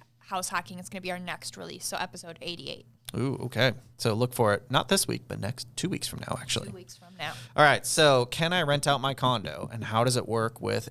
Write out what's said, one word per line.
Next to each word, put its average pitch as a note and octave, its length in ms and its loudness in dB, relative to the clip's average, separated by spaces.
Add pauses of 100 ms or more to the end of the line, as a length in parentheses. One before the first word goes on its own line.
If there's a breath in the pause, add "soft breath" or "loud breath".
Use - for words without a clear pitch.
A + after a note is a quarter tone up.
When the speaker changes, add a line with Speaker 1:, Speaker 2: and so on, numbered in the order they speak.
(180)
Speaker 1:
house F#3 300 -6
hacking. F3+ 300 -6
It's F3+ 100 -14
gonna G3 120 -10
be F3+ 100 -6
our F3+ 80 -4
next F3 380 -10
release, - 280 -12
so G3+ 120 -6
episode F3 440 -10
eighty-eight. D3+ 460 -10 (300)
Speaker 2:
Ooh, B2+ 280 -2
okay. A#2+ 280 2 (240)
So A2+ 180 0
look A#2+ 180 0
for G#2 220 4
it, - 160 -2
not C#3+ 180 0
this - 200 2
week, - 180 -4
but G#2+ 140 -8
next, A2 340 -6
two - 140 -4
weeks - 180 -4
from - 140 -8
now, - 200 -6
actually. - 280 -4
Speaker 1:
Two - 80 -12
weeks - 200 -18
from - 220 -20
now. D3+ 140 -6 (240 loud breath)
Speaker 2:
All C#3+ 80 8
right, B2+ 200 6
so C#3 420 6
can E3 260 0
I F3+ 100 2
rent C#3+ 240 2
out C#3+ 140 4
my C3+ 140 -2
condo, G#2 580 0
and A2+ 100 -6
how A2 220 2
does B2 120 4
it - 120 -2
work A2+ 320 -2
with G#2+ 300 -2